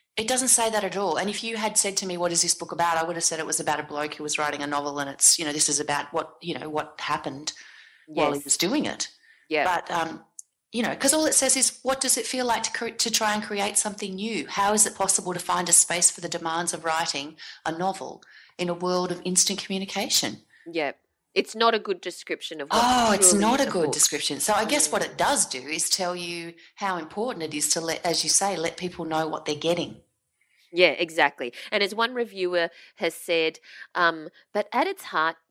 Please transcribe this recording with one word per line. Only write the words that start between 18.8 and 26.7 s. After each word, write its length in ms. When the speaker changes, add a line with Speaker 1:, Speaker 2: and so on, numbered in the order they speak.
Speaker 1:
of 140
instant 380
communication?" 760
Speaker 2:
Yeah. 240
It's 220
not 200
a 40
good 200
description 600
of 80
what 120
Speaker 1:
Oh, 300
it's 200
Speaker 2:
truly 120
Speaker 1:
not 160
Speaker 2:
is 60
Speaker 1:
a 40
Speaker 2:
a 40
Speaker 1:
good 140
Speaker 2:
book. 60
Speaker 1:
description. 460
So 140
I 100
guess 260
what 120
Speaker 2:
Mm. 60
Speaker 1:
it 100
does 280
do 140
is 300
tell 260
you 380